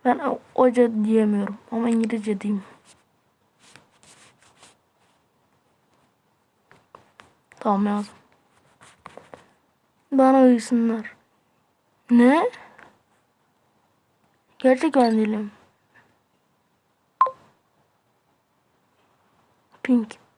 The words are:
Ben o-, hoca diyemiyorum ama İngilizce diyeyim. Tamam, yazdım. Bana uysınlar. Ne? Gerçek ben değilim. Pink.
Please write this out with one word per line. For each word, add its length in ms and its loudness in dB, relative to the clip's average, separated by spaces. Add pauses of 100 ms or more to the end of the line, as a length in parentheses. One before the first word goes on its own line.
Ben 120 -2
o-, 200 -6 (160)
hoca 480 2
diyemiyorum 540 -2 (140)
ama 180 -4
İngilizce 520 -4
diyeyim. 220 -6 (4000)
Tamam, 260 -2
yazdım. 300 -6 (2000)
Bana 300 4
uysınlar. 720 0 (960)
Ne? 400 4 (2000)
Gerçek 360 0
ben 220 2
değilim. 340 -4 (4000)
Pink. 340 -2 (200)